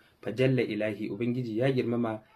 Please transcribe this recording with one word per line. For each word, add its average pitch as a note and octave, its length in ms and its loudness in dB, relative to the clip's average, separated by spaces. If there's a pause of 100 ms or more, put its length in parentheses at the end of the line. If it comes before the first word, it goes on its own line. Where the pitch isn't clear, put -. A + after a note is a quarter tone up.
(220)
Fa - 100 -6
jalla B2+ 300 4
ilahi, G#2 480 -2
Ubangiji A#2+ 480 -2
ya C3 140 2
girmama, A#2 500 0 (140)